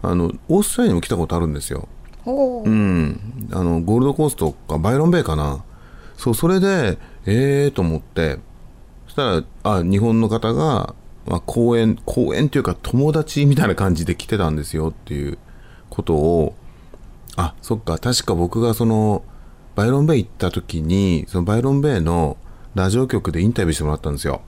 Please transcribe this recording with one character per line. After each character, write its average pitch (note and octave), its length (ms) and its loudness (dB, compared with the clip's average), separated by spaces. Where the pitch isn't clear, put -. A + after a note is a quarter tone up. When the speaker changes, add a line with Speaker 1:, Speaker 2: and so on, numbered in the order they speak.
Speaker 1:
あ F2+ 120 0
の、 F2 180 2
オ F3+ 100 4
ー G#3 40 2
ス - 120 -4
ト B3 60 0
ラ B3 40 4
リ G#3 40 4
ア G#2 40 2
に - 20 2
も E2 60 2
来 - 60 -10
た A2+ 80 0
こ E2+ 100 0
と E2+ 100 -6
あ E2+ 40 0
る E2+ 80 0
ん D2+ 60 -2
で D2 80 -6
す - 100 -10
よ。 - 160 -8
Speaker 2:
ほ B3+ 420 -2
う。 G#3+ 40 2
Speaker 1:
う A2 40 4
ん。 G2+ 800 0
あ F#2 100 -2
の、 E2+ 160 2
ゴ F#2+ 160 0
ー A#2+ 40 4
ル C3 60 4
ド C#3 80 2
コ D3+ 120 0
ー D3 40 2
ス C#3 60 -6
ト D#2 160 0
か、 - 260 -6
バ F#2 160 2
イ C3+ 40 2
ロ D3+ 80 2
ン F3 60 4
ベ E3+ 100 4
イ - 20 0
か D#2 120 -2
な。 D2 280 -4
そ B2 140 0
う、 A2 40 2
そ D#3+ 120 0
れ F#3 120 4
で、 F3+ 380 2
え C#3 420 2
ー C#3 40 2
と G2 100 -2
思 D#2+ 160 0
っ - 40 -2
て、 D#2 380 -2
そ - 40 -20
し - 40 -10
た C#3+ 80 0
ら、 F#2 200 2
あ、 G2 200 2
日 F#2+ 160 2
本 A2+ 200 4
の A2+ 80 4
方 A2 260 0
が、 C#3+ 400 0
ま F2 120 -2
あ、 - 20 -2
公 A#2 380 2
園、 A2+ 280 4
公 - 300 0
園 D3 120 2
っ - 20 0
て - 80 0
い C3 40 2
う - 20 -2
か、 F2 180 0
友 C#3+ 320 2
達 D3 320 0
み C#3+ 100 6
た D#3 100 2
い - 20 2
な F#2 80 2
感 F#2+ 200 2
じ D#2+ 100 -2
で F2 100 -2
来 - 120 -14
て A2+ 100 0
た F2 120 2
ん D2+ 60 -2
で D2+ 80 -4
す - 120 -8
よ D#2+ 140 0
っ - 40 -8
て - 200 -12
い C#2+ 160 -4
う - 80 -10
こ - 140 -6
と E2+ 120 0
を、 D#2 400 2
あ、 F2 240 -2
そ - 140 -4
っ G#2+ 40 -8
か、 E2 180 -4
確 - 280 -2
か A2 80 0
僕 F2 280 0
が A#2 120 2
そ A#2 120 0
の、 G#2+ 380 2
バ G2+ 120 2
イ - 20 2
ロ C#3 120 2
ン D3 40 4
ベ D#3 120 4
イ G#2 60 2
行 - 40 -4
っ - 20 -20
た - 220 -4
時 - 300 -6
に、 F2 460 2
そ F#2 120 -2
の F2+ 40 0
バ G#2 140 2
イ A#2+ 40 2
ロ C3+ 120 2
ン C#3 80 2
ベ C#3+ 160 2
イ F2 40 2
の D#2+ 360 0
ラ F#2+ 140 2
ジ G#2+ 80 2
オ C3 100 2
局 G2 240 -2
で D#2+ 100 -2
イ G2+ 60 4
ン A#2 60 2
タ G#2 100 0
ビ E2 60 2
ュ - 20 0
ー D2+ 40 0
し - 40 -8
て D#2 40 -2
も D2 60 0
ら D2+ 60 0
っ - 40 -6
た D#2 100 -4
ん D2 40 -2
で C#2+ 60 -6
す - 80 -6
よ。 C#2 200 -4